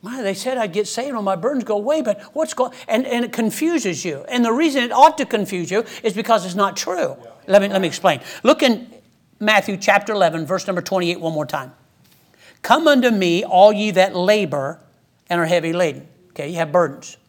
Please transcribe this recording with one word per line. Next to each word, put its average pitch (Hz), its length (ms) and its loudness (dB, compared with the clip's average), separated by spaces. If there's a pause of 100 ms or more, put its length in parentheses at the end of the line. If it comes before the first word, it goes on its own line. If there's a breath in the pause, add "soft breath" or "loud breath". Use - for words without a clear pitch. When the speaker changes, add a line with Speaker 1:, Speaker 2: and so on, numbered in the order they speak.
Speaker 1:
"My, 240 180 -12
they 196 140 -2
said 254 240 -6
I'd 202 160 -4
get 202 140 -2
saved 254 280 -6
and 208 80 -6
my 190 120 0
burdens 240 280 -2
go 208 120 -2
away, 277 260 0
but 208 180 -2 (140 loud breath)
what's 311 180 -2
going," - 200 -2 (140 loud breath)
and, 247 200 -2
and 240 180 -2
it 233 80 -8
confuses 233 720 -2
you. 147 240 -8
And 247 160 0
the 226 80 2
reason 277 320 2
it 233 80 -6
ought 294 260 6
to 277 60 -2
confuse 190 460 -4
you - 160 -2 (160 loud breath)
is 214 100 -2
because 214 320 0
it's 180 100 -8
not 196 220 0
true. 170 420 -6
Speaker 2:
Yeah. - 120 -20 (160)
Speaker 1:
Let 196 160 6
me, 202 60 -2
let 196 120 0
me 180 80 0
explain. 180 320 0 (220 loud breath)
Look 302 200 4
in 240 300 0 (480)
Matthew 208 380 2
chapter 202 340 2
eleven, 165 320 2
verse 175 220 -4
number 180 160 -4
twenty-eight 175 360 -2
one 165 140 -4
more 151 140 -4
time. 135 260 -8 (920 soft breath)
"Come 311 260 4
unto 254 220 4
me, 190 340 0
all 202 300 6
ye 208 160 -2
that 185 260 2
labor 175 640 0 (480)
and 175 100 -2
are 170 60 0
heavy 165 300 0
laden." 160 340 -2 (220)
Okay, 143 180 -10
you 175 60 -10
have 160 180 -4
burdens. 156 460 -2 (100)